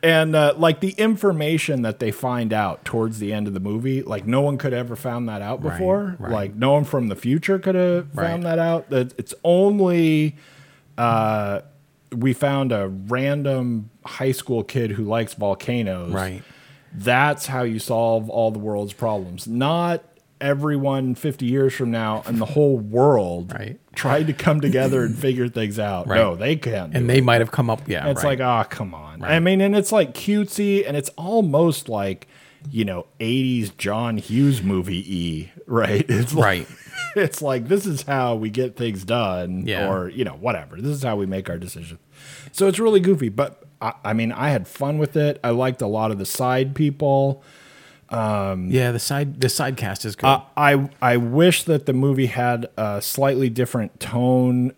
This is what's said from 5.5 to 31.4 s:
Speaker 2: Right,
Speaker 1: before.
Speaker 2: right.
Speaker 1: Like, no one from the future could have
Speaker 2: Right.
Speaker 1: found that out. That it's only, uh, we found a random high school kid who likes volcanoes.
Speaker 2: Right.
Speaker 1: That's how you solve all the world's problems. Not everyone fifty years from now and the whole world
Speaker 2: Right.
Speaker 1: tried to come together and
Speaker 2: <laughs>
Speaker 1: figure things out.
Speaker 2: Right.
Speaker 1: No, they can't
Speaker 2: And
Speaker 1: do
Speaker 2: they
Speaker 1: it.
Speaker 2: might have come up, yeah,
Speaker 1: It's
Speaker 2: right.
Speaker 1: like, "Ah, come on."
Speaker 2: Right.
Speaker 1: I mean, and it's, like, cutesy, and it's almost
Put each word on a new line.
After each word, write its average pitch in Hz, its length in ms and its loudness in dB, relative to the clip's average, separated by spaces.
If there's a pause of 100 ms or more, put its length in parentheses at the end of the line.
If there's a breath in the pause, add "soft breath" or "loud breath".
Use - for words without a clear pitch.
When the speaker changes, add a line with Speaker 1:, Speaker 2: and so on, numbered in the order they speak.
Speaker 2:
Right, 151 100 -4
Speaker 1:
before. 190 460 -2
Speaker 2:
right. - 140 -6
Speaker 1:
Like, 101 220 -4
no 123 180 2
one 147 120 4
from 127 240 -2
the 98 80 -4
future 165 420 0
could 190 160 0
have 180 400 2
Speaker 2:
Right. 165 140 -2
Speaker 1:
found 170 160 -4
that 165 140 0
out. 165 320 0
That 127 280 0
it's - 160 -10 (100)
only, 175 920 4 (600 loud breath)
uh, 110 640 2 (560)
we 123 160 2
found 139 400 0
a 101 160 0
random 123 1040 -2 (140)
high 131 280 -2
school 120 320 -2
kid 117 280 -2
who 113 120 -4
likes 110 300 -2
volcanoes. 98 800 -4
Speaker 2:
Right. 95 300 -4 (500 loud breath)
Speaker 1:
That's 131 540 0
how 131 160 -4
you 113 160 -2
solve 113 520 0
all 113 200 2
the 110 80 -6
world's 104 360 -4
problems. 95 520 -6
Not 165 560 0 (380)
everyone 139 760 0
fifty 139 300 -4
years 131 300 2
from 123 160 -2
now 110 360 -2
and 117 140 -2
the 110 60 -2
whole 143 320 4
world 104 720 2
Speaker 2:
Right. 104 260 -10 (160)
Speaker 1:
tried 147 320 0
to 156 60 0
come 151 300 2
together 131 420 2
and 113 140 0
Speaker 2:
<laughs> 143 80 -2
Speaker 1:
figure 127 220 0
things 110 300 -4
out. 101 300 -2
Speaker 2:
Right. 98 80 2
Speaker 1:
No, 107 180 4
they 120 220 -2
can't 101 400 -4
Speaker 2:
And 123 100 2
Speaker 1:
do 120 60 4
Speaker 2:
they 131 60 8
Speaker 1:
it. 131 60 6
Speaker 2:
might 117 180 6
have 110 100 -2
come 123 180 0
up, 110 160 -2
yeah, 104 220 -2
Speaker 1:
It's 143 160 -2
Speaker 2:
right. 135 140 2
Speaker 1:
like, - 20 -4
"Ah, 120 240 2
come 95 300 -10
on." 78 260 -16
Speaker 2:
Right. 113 120 0
Speaker 1:
I 165 60 4
mean, 185 220 4
and 202 160 4
it's, 202 160 2
like, 170 220 2
cutesy, 202 720 0
and 143 80 -4
it's 143 140 -4
almost 170 800 2